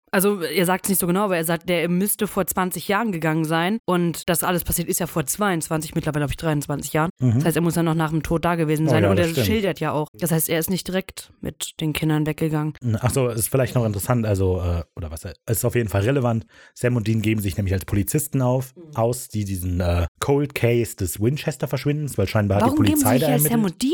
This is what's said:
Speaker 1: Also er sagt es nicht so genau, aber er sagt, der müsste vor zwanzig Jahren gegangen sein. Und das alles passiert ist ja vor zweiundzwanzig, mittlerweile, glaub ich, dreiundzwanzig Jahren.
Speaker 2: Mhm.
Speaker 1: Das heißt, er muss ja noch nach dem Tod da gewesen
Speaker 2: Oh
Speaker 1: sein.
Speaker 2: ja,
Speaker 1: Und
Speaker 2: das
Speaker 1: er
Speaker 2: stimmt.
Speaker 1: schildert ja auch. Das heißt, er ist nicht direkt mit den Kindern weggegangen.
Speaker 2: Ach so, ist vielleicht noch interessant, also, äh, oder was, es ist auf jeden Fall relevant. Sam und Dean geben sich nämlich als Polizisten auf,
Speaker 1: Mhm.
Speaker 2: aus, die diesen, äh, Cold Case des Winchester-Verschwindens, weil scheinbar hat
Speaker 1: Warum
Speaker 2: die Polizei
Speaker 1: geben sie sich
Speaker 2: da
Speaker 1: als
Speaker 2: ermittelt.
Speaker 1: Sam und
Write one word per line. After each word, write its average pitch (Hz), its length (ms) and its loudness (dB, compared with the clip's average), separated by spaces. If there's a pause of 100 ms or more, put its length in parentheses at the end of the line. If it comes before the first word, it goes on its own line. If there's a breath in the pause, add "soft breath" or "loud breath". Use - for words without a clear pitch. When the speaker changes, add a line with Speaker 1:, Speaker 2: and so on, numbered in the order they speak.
(120)
Speaker 1:
Also 202 300 2
er 165 240 0
sagt 185 200 0
es - 40 -2
nicht 185 100 2
so 180 80 0
genau, 185 160 2
aber 185 140 0
er 165 60 0
sagt, 170 260 -2
der 170 200 2
müsste 202 380 0
vor 190 180 0
zwanzig 180 420 -4
Jahren 208 240 0
gegangen 160 340 0
sein. 170 400 0
Und 175 440 0
das 170 140 0
alles 175 200 0
passiert 170 240 -2
ist 185 120 -2
ja 175 80 -2
vor 156 180 -2
zweiundzwanzig, 165 720 -2
mittlerweile, 147 300 0
glaub 135 60 -2
ich, - 60 -4
dreiundzwanzig 147 560 -2
Jahren. 160 160 2 (100)
Speaker 2:
Mhm. 123 160 4
Speaker 1:
Das 147 100 2
heißt, 165 100 2
er 165 80 2
muss 165 120 2
ja 170 80 2
noch 160 120 2
nach 160 160 0
dem 160 100 0
Tod 165 240 -2
da 175 100 2
gewesen 156 320 2
Speaker 2:
Oh - 40 2
Speaker 1:
sein. - 120 4
Speaker 2:
ja, - 60 4
Speaker 1:
Und 95 80 4
Speaker 2:
das 175 100 4
Speaker 1:
er 165 40 0
Speaker 2:
stimmt. 135 160 2
Speaker 1:
schildert 196 320 0
ja 156 120 -2
auch. 147 220 -2
Das 175 180 -2
heißt, 160 180 0
er 160 100 0
ist 170 100 -4
nicht 185 180 -2
direkt - 440 -6 (100)
mit - 380 -8
den 156 140 -2
Kindern 151 340 0
weggegangen. 156 460 -2 (280)
Speaker 2:
Ach 120 80 2
so, 127 200 0
ist 113 200 -4
vielleicht 131 260 0
noch 120 100 -4
interessant, 110 420 0
also, 95 340 2
äh, 85 220 0 (120)
oder 80 140 -8
was, 80 160 -14
es 82 80 -10 (140)
ist 117 180 -2
auf 113 100 0
jeden 113 140 0
Fall 98 120 2
relevant. 120 440 0 (300 loud breath)
Sam 123 200 0
und 107 120 0
Dean 113 160 2
geben 107 180 2
sich 98 160 -2
nämlich 95 160 0
als 95 120 -2
Polizisten 135 580 0
auf, 127 320 0
Speaker 1:
Mhm. 151 200 -18
Speaker 2:
aus, 120 340 -2
die 107 160 -2
diesen, 90 340 -2
äh, 85 260 2 (140)
Cold 143 340 0
Case 117 420 0
des 95 260 -4
Winchester-Verschwindens, 139 1000 -2
weil 98 80 2
scheinbar 101 300 2
hat 208 80 4
Speaker 1:
Warum 294 180 4
Speaker 2:
die - 80 4
Polizei 285 260 4
Speaker 1:
geben - 20 4
sie - 0 -
sich - 80 2
Speaker 2:
da - 60 2
Speaker 1:
als - 120 4
Speaker 2:
ermittelt. - 60 0
Speaker 1:
Sam 226 140 2
und 175 160 -4 (120)